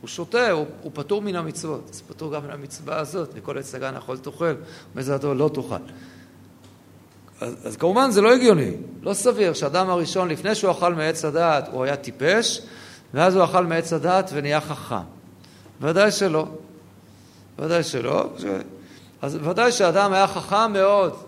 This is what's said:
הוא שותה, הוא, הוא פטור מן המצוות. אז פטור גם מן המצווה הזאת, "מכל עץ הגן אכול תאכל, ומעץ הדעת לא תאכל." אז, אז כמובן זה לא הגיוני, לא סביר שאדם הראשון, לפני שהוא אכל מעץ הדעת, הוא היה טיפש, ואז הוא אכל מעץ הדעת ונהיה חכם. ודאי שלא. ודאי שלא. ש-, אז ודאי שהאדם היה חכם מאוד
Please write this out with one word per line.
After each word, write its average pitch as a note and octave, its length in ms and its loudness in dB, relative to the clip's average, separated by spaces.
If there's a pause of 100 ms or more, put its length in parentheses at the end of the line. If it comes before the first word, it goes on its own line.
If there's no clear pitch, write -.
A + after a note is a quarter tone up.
הוא A#2 60 -16
שותה, A3 440 0
הוא, D3+ 140 0 (160)
הוא D3+ 140 -12
פטור G3+ 260 -4
מן G3+ 140 -6
המצוות. D#3+ 580 -8
אז - 80 -16
פטור - 320 -10
גם D3 100 -6
מן C#3+ 60 -12
המצווה C#3+ 480 -10
הזאת, D3+ 380 -6
"מכל C#3 220 -10
עץ C3+ 180 -12
הגן C3 200 -8
אכול C3 220 -10
תאכל, D#3 360 -4 (420)
ומעץ C3 120 -6
הדעת C#3 160 -2
לא C#3+ 300 2
תאכל." A#2+ 280 -6 (1600)
אז, A#2+ 220 -8
אז A2+ 140 -10
כמובן A3 340 2
זה G3 100 4
לא A3 120 8
הגיוני, G3+ 380 6 (300)
לא G3 120 -2
סביר G3+ 400 2
שאדם E3+ 360 0
הראשון, F3+ 400 0
לפני F#3 260 -2
שהוא G3+ 160 2
אכל F3 220 2
מעץ D#3+ 320 -2
הדעת, D#3 460 2
הוא B2+ 120 -2
היה C#3 120 0
טיפש, E3 680 0 (520)
ואז F3 220 4
הוא F#3+ 80 6
אכל F3+ 220 2
מעץ E3 280 -2
הדעת F3+ 400 2
ונהיה D3 280 0
חכם. - 340 -8 (840)
ודאי F3+ 300 4
שלא. D#3+ 360 0 (1120)
ודאי D#3+ 240 0
שלא. C3+ 540 -2
ש-, - 80 -8 (760)
אז C#3 220 -6
ודאי A3 280 2
שהאדם G3 420 4
היה F#3+ 140 6
חכם G3+ 460 0
מאוד G3 420 4 (120)